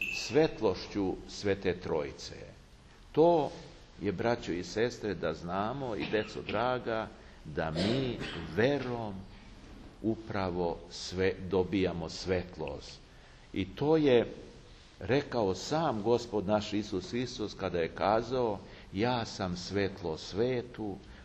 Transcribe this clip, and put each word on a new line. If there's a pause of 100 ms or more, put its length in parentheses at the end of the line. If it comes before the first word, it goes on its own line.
(160)
svetlošću (120)
Svete
Trojice. (760)
To (500)
je,
braćo
i
sestre,
da
znamo,
i
deco
draga, (380)
da
mi (380)
verom (880)
upravo (120)
sve, (160)
dobijamo
svetlost. (540)
I
to
je (640)
rekao
sam
Gospod
naš
Isus
Hristos
kada
je
kazao: (340)
"Ja
sam
svetlo
svetu, (280)